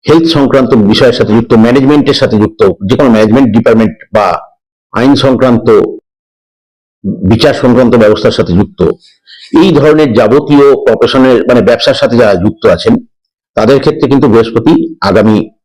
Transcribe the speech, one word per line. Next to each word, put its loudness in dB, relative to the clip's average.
হেলথ 2
সংক্রান্ত 0
বিষয়ের 0
সাথে -2
যুক্ত, 0
ম্যানেজমেন্টের 2
সাথে -2
যুক্ত, -2
যে 0
কোনো 0
ম্যানেজমেন্ট 2
ডিপার্টমেন্ট 0
বা 0
আইন 0
সংক্রান্ত, 0
বিচার -2
সংক্রান্ত 0
ব্যবস্থার 0
সাথে -4
যুক্ত, -2
এই 2
ধরনের 2
যাবতীয় 2
প্রফেশনের, 0
মানে 2
ব্যবসার 0
সাথে -2
যারা 2
যুক্ত -4
আছেন, 0
তাদের 0
ক্ষেত্রে -2
কিন্তু 2
বৃহস্পতি 0
আগামী 0